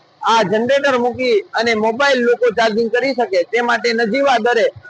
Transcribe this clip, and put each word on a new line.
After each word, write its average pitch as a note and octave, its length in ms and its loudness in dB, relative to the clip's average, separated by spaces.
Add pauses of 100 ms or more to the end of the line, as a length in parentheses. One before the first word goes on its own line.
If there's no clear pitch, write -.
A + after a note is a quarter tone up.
(220)
આ A3+ 200 2
જનરેટર B3 560 0
મૂકી A#3+ 420 0
અને A3+ 340 -2
મોબાઈલ A#3 440 0
લોકો A#3+ 320 2
ચાર્જિંગ A3+ 400 0
કરી B3 220 0
શકે G3 300 0
તે A3 180 -4
માટે A#3+ 320 -2
નજીવા A#3+ 460 0
દરે A3+ 340 0 (180)